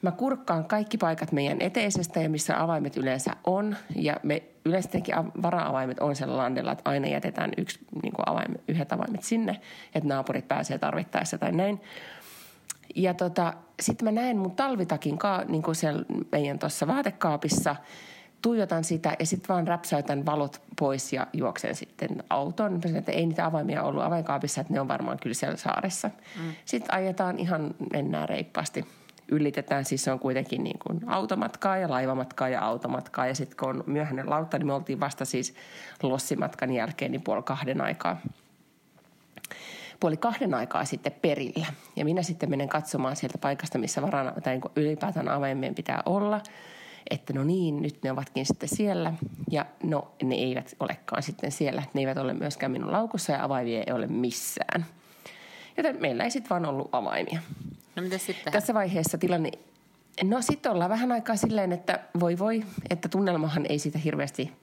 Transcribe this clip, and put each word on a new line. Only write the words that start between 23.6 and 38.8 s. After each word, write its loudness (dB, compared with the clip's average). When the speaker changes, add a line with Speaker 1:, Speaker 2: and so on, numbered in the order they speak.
Speaker 1:
ollut 0
avainkaapissa, 0
että -2
ne 2
on -2
varmaan -2
kyllä -2
siellä -2
saaressa. -2
Speaker 2:
Mm. -6
Speaker 1:
Sit -2
ajetaan 0
ihan, 0
mennään 0
reippaasti. -4
Ylitetään, 2
siis 0
se 2
on 0
kuitenkin 0
niin -4
kuin -4
automatkaa 0
ja 0
laivamatkaa 0
ja 0
automatkaa. -2
Ja 0
sit -4
kun -2
on -4
myöhäinen -2
lautta, 0
niin 0
me 2
oltiin -2
vasta -2
siis -2
lossimatkan 0
jälkeen 0
niin -2
puoli 2
kahden -2
aikaa. 0